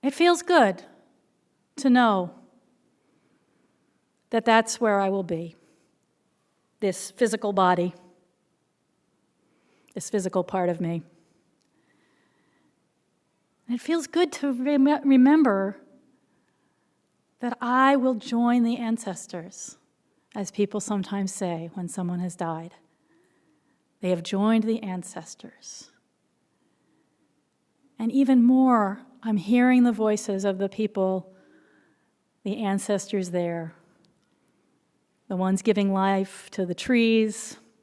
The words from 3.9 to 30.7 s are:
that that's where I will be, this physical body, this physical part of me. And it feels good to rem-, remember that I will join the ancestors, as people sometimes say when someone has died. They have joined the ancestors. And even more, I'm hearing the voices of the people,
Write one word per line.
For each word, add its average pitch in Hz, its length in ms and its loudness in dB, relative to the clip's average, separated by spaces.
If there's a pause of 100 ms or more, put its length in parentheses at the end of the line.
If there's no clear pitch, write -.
that 226 120 0
that's 226 380 2
where 208 180 2
I 196 80 0
will 196 160 -2
be, 170 320 -8 (1300)
this 190 300 -4
physical 214 420 -2
body, 180 420 2 (2000)
this - 160 -10
physical 185 340 -2
part 180 240 -2
of 170 140 -2
me. 170 220 -6 (2500)
And 240 120 -4
it - 20 -6
feels 320 260 -4
good 339 280 0
to 285 180 -4
rem-, 277 560 2
remember 254 680 4 (1600)
that 240 220 -6
I 262 340 4
will 262 200 2
join 240 480 0
the 233 120 0
ancestors, 190 1000 -10 (580)
as 202 160 -8
people 202 300 -2
sometimes 196 520 -4
say 170 400 -6
when 180 140 -8
someone 180 320 -6
has 175 160 -6
died. 165 380 -8 (1300)
They 185 80 -4
have 170 140 -2
joined 214 420 0
the 220 180 -4
ancestors. - 1080 -14 (2000)
And 226 140 -4
even 262 320 4
more, 240 600 4 (200)
I'm 220 140 0
hearing 247 460 4
the 240 80 4
voices 208 540 -2
of 190 120 0
the 196 100 -2
people, 190 640 -2 (1120)